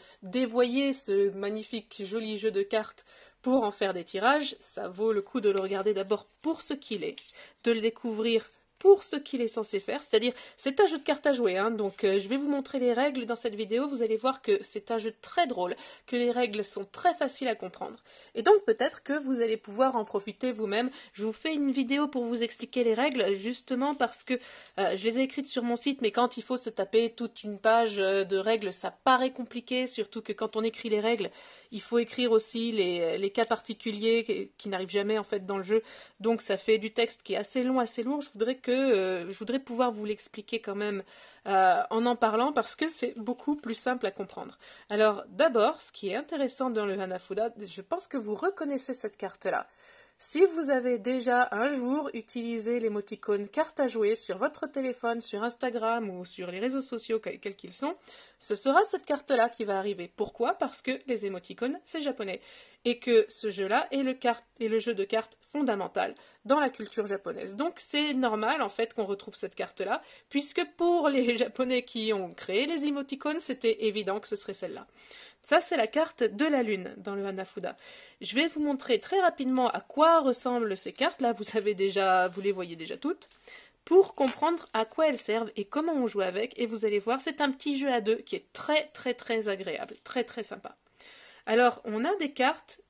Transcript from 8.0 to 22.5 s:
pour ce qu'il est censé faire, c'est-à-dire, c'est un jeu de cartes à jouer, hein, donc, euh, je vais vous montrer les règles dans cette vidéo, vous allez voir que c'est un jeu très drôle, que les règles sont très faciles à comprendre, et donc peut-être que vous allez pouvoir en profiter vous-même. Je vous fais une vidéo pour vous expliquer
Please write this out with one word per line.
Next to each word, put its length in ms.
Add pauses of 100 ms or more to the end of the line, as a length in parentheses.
pour 200
ce 120
qu'il 260
est 60
censé 320
faire, 240
c'est-à-dire, 300 (240)
c'est 240
un 60
jeu 100
de 60
cartes 220
à 60
jouer, 260
hein, 140
donc, 320
euh, 160
je 80
vais 80
vous 140
montrer 300
les 120
règles 340
dans 120
cette 180
vidéo, 320
vous 160
allez 140
voir 240
que 200
c'est 300
un 60
jeu 240
très 260
drôle, 300 (280)
que 120
les 140
règles 340
sont 180
très 300
faciles 340
à 80
comprendre, 480 (320)
et 60
donc 240
peut-être 360
que 120
vous 260
allez 160
pouvoir 400
en 80
profiter 480
vous-même. 380 (240)
Je 100
vous 80
fais 220
une 180
vidéo 380
pour 160
vous 180
expliquer 400